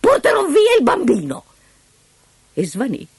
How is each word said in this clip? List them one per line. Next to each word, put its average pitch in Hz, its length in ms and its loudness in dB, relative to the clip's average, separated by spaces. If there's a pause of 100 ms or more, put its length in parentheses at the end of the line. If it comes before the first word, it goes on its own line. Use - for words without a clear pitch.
porterò 440 460 2
via 427 320 4
il - 40 2
bambino. 190 600 -2 (1080)
E 180 140 -6
svanì 185 400 -8 (120)